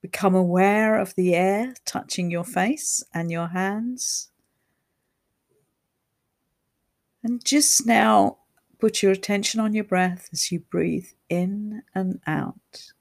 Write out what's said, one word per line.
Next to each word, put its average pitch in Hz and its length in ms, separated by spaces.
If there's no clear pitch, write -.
Become 185 340
aware 202 640
of 196 160
the 180 180
air 202 420
touching - 440
your 170 140
face 220 600
and 165 180
your 170 160
hands. 202 840
And 233 220
just 285 400
now 220 520
put 220 240
your 190 80
attention 202 480
on 214 160
your 208 80
breath 180 480
as - 200
you 175 80
breathe 170 480
in 202 540
and 190 320
out. - 760